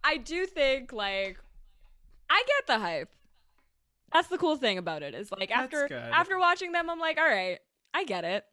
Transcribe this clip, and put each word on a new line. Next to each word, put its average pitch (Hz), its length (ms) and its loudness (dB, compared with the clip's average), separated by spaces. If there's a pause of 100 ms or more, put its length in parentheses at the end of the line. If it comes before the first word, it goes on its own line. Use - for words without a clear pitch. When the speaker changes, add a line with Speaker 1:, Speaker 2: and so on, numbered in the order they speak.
Speaker 1:
I 302 140 2
do 330 280 -4
think, 269 460 -2
like, 196 460 -4 (880)
I 392 180 6
get 554 200 2
the 240 120 2
hype. 165 320 -4 (1000)
That's 339 160 4
the 370 100 -4
cool 311 180 2
thing 226 220 2
about 165 240 -6
it, 139 120 -8
is, 190 160 -10
like, 190 200 -4
Speaker 2:
That's 240 120 2
Speaker 1:
after, 285 260 -2
Speaker 2:
good. 285 80 -8 (160)
Speaker 1:
after 359 260 4
watching 349 340 2
them, 339 180 -2
I'm 339 80 -4
like, 320 200 -2
"All 320 100 4
right, 185 300 0 (360)
I 359 100 0
get 185 200 -4
it." 185 280 -2